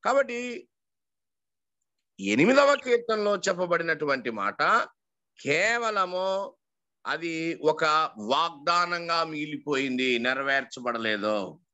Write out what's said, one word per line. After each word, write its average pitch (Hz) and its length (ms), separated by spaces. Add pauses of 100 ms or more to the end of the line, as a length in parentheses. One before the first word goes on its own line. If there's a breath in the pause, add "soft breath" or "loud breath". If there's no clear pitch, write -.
కాబట్టి 240 640 (1500)
ఎనిమిదవ 233 640
కీర్తనలో 226 520
చెప్పబడినటువంటి 165 960
మాట 104 320 (800)
కేవలము 190 1120 (520)
అది 165 480
ఒక 156 300 (340)
వాగ్దానంగా 165 1040
మిగిలిపోయింది, 139 920
నెరవేర్చబడలేదు. 120 1400 (140)